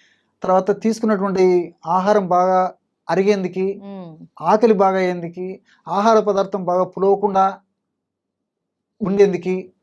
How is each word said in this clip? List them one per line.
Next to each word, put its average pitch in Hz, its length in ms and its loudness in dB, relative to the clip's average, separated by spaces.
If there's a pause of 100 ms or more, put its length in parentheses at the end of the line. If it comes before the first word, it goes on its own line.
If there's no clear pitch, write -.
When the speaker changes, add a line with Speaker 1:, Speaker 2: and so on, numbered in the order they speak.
(440)
Speaker 1:
తర్వాత 190 380 0
తీసుకున్నటువంటి 190 920 0 (120)
ఆహారం 190 420 0
బాగా 185 460 2 (360)
అరిగేందుకు, 190 760 -2
Speaker 2:
మ్మ్. 170 400 -18 (160)
Speaker 1:
ఆకలి 214 320 4
బాగా 190 240 0
అయ్యేందుకు, 180 500 -4 (400)
ఆహార 214 320 2
పదార్థం 196 460 -2
బాగా 180 180 0
పులవకుండా 190 760 0 (1400)
ఉండేందుకు, 190 480 0 (340)